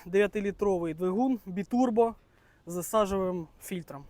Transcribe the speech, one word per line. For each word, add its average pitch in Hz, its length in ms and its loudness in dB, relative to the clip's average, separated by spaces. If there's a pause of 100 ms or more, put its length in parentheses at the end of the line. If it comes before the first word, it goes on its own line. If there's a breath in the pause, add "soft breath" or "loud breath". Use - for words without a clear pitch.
дев'ятилітровий 196 880 0
двигун, 196 520 0
бітурбо 226 680 2 (520 soft breath)
з 175 160 -6
сажевим 190 640 0 (140)
фільтром, 151 500 -10